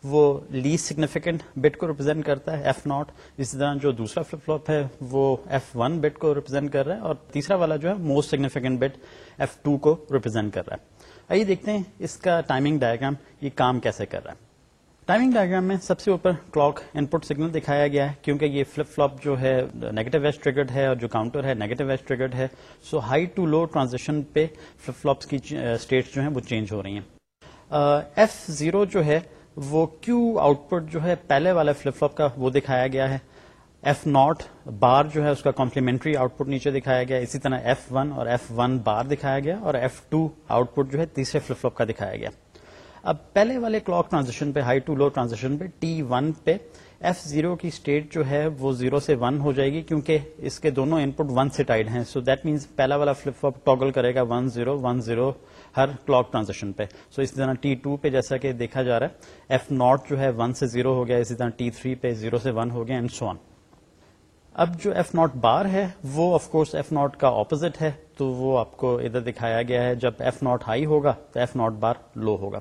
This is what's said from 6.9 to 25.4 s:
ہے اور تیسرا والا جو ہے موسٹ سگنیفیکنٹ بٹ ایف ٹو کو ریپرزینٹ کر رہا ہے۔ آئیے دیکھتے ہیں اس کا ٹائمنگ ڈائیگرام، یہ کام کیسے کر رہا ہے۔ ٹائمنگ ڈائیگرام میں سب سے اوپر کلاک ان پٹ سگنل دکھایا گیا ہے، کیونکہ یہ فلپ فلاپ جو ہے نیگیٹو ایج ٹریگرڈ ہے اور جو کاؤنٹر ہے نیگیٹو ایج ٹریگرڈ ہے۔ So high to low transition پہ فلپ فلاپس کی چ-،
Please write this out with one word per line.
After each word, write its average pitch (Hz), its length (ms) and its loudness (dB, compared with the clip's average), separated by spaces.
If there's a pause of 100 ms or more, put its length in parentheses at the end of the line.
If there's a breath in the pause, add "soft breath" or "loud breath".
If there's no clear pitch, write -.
ہے 226 40 -10
اور 170 140 -4 (180)
تیسرا 190 240 0
والا 160 200 2
جو 151 120 -2
ہے 196 60 0
موسٹ 147 360 0
سگنیفیکنٹ 131 500 0
بٹ 135 120 0 (460 loud breath)
ایف - 240 -6
ٹو 147 140 2
کو 151 200 4 (140)
ریپرزینٹ 110 440 -2
کر 90 140 -6
رہا - 80 -8
ہے۔ - 100 -16 (420 loud breath)
آئیے 202 160 4
دیکھتے 190 280 -2
ہیں 208 100 -2 (160)
اس - 180 -8
کا 170 240 2
ٹائمنگ 147 380 0
ڈائیگرام، 127 360 0 (260 loud breath)
یہ 139 140 -4
کام 127 260 2
کیسے 107 260 -4
کر - 180 -10
رہا - 80 -14
ہے۔ - 160 -20 (580)
ٹائمنگ 247 260 4
ڈائیگرام 190 320 2
میں 190 180 0
سب - 180 -2
سے - 100 0
اوپر 185 220 2 (200)
کلاک 147 280 2 (140)
ان 147 120 0
پٹ 156 180 -2
سگنل 156 300 -4
دکھایا 147 340 2
گیا 139 200 2
ہے، 143 140 -6
کیونکہ 147 220 0
یہ 139 200 0 (100)
فلپ 147 140 -2
فلاپ 139 340 0
جو 139 180 0
ہے 131 220 2 (120)
نیگیٹو 117 500 -2
ایج 147 140 0
ٹریگرڈ 135 320 0
ہے 135 160 0
اور 131 100 2
جو 117 120 -6
کاؤنٹر 120 360 -2
ہے 135 100 0
نیگیٹو 120 340 -2
ایج 131 120 -2
ٹریگرڈ 127 340 -2
ہے۔ 131 120 -2 (480 loud breath)
So 147 80 0
high 135 220 2 (160)
to 180 60 2
low 156 140 4
transition 147 600 -2 (120)
پہ 156 140 2 (380 loud breath)
فلپ - 120 -10
فلاپس 139 300 -2
کی 143 120 -4
چ-، 147 160 -10